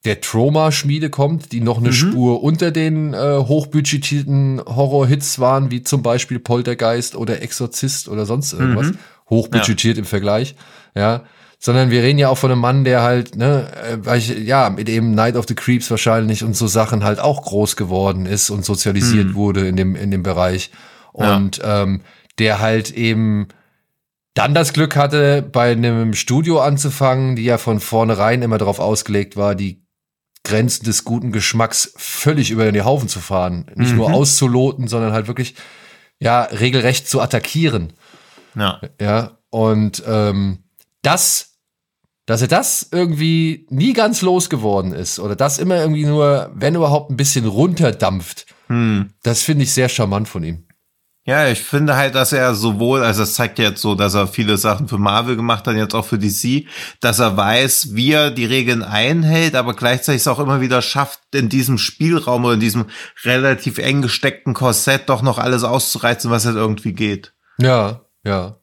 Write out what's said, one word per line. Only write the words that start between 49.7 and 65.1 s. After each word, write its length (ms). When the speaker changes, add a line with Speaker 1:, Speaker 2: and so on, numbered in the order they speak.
Speaker 1:
sehr 160
charmant 400
von 140
ihm. 220
Speaker 2:
Ja, 240
ich 120
finde 360
halt, 200
dass 160
er 220
sowohl, 500
also 160
das 140
zeigt 240
ja 80
jetzt 160
so, 140
dass 180
er 120
viele 300
Sachen 320
für 100
Marvel 380
gemacht 300
hat, 100
jetzt 180
auch 100
für 140
D 100
C, 380
dass 200
er 160
weiß, 600
wie 160
er 200
die 120
Regeln 380
einhält, 720
aber 200
gleichzeitig 480
es 60
auch 120
immer 200
wieder 220
schafft, 380
in 140
diesem 300
Spielraum 680
oder 100
in 60
diesem 260
relativ 540
eng 240
gesteckten 520
Korsett 540
doch 140